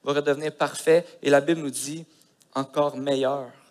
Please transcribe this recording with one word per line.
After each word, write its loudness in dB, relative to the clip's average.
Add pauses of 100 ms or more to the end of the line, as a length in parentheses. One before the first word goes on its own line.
va -2
redevenir -2
parfait 2 (180)
et 0
la 8
Bible 0
nous -4
dit -10 (480)
encore -2
meilleur. -2 (200)